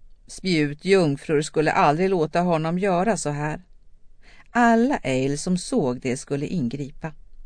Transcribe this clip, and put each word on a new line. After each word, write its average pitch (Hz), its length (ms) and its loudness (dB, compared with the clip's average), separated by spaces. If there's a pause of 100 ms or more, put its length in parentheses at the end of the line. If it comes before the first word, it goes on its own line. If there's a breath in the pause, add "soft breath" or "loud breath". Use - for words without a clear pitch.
(260)
Spjut 151 580 -2
jungfrur 160 580 2
skulle 156 300 0
aldrig 175 380 4
låta 170 300 0
honom 170 380 0
göra 190 380 2
så 147 140 -4
här. 151 320 -6 (880 soft breath)
Alla 233 540 4
Ale 135 320 0
som 180 220 -2
såg 151 420 -2
det 127 160 -2
skulle 143 300 -4
ingripa. 143 680 -6 (340)